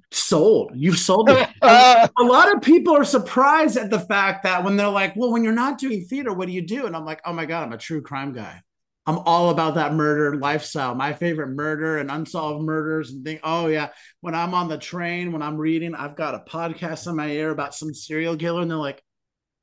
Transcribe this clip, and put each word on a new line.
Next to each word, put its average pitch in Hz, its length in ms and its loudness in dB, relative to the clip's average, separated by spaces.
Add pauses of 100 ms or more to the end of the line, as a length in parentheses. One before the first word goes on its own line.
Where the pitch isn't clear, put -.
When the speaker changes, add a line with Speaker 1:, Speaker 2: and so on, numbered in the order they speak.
(120)
Speaker 1:
sold. 160 640 2
You've 165 240 0
sold 220 300 4
me. 269 40 8
Speaker 2:
<laughs> - 300 0
Speaker 1:
A, 240 460 10 (100)
a 247 40 4
lot 320 320 6
of - 60 -2
people 320 340 6
are 285 100 4
surprised 269 720 2
at 214 120 -4
the 202 100 0
fact 196 440 -2
that 185 200 0
when 196 140 0
they're 202 100 2
like, 190 280 -2
"Well, 240 160 0
when 233 120 0
you're 220 100 0
not 254 260 -2
doing 214 260 -6
theater, 262 260 -6
what 185 140 -6
do 180 80 -8
you 180 80 -6
do?" 233 240 -6
And 165 100 -8
I'm 160 100 -10
like, 156 200 -10
"Oh 170 80 -8
my 160 140 -6
God, 165 160 -6
I'm 113 100 -10
a 113 60 -10
true 151 240 -8
crime 139 300 -10
guy. 90 280 -14 (440)
I'm 156 140 -2
all 175 300 2
about 160 260 0
that 151 200 0
murder 151 420 0
lifestyle." 143 560 -4
My 139 200 -4
favorite 151 420 -6
murder 156 420 -4
and 139 140 -6
unsolved 151 520 -8
murders 156 480 -4
and 135 140 -14
thing. 156 180 -10
Oh 165 240 -2
yeah. 151 220 -2 (320)
When 170 140 -8
I'm 175 180 -4
on 180 140 0
the 156 100 -6
train, 175 540 -8
when 156 100 -6
I'm 151 160 -8
reading, 160 380 -4
I've 147 200 -12
got 147 200 -6
a 98 40 -12
podcast 165 680 -10
in 170 80 -6
my 151 140 -6
ear 151 200 -4
about 147 240 -8
some 156 220 -12
serial 160 420 -6
killer. 170 240 -4
And 170 80 -4
they're 160 80 -6
like, 143 240 -8 (600)